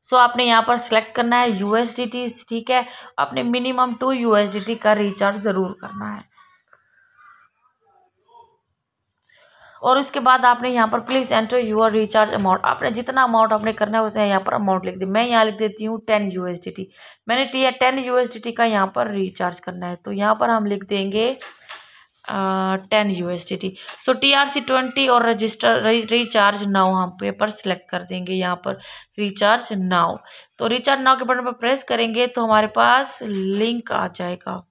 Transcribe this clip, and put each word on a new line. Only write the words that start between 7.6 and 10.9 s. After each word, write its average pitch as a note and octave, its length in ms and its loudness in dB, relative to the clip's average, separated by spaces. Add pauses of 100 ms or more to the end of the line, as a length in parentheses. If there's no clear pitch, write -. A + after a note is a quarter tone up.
और C4 160 4
उसके C#4 220 -4
बाद B3+ 240 4
आपने A#3+ 240 4
यहाँ A#3 200 2
पर A#3 120 -2